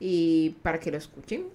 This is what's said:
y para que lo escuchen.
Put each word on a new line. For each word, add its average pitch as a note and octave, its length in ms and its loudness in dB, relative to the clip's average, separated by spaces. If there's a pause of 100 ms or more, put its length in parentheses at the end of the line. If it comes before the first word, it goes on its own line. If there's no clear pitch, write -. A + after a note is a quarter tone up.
y E3 640 2
para E3 180 -2
que E3+ 100 -4
lo D3 80 -4
escuchen. A3 560 -10